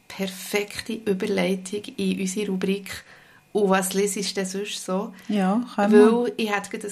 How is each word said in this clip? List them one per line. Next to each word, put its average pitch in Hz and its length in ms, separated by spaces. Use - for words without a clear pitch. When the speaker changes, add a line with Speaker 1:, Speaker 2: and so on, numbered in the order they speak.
Speaker 1:
perfekte 202 880
Überleitung 196 880
in 190 240
unsere 196 300
Rubrik 190 520
"Und 202 180
was 190 220
lesest 196 380
du - 40
denn 196 100
sonst 196 400
so?" 190 280
Speaker 2:
Ja, 208 360
können 208 180
wir. 214 200
Speaker 1:
Weil 240 240
ich 208 180
hätte 196 140
gerade 208 220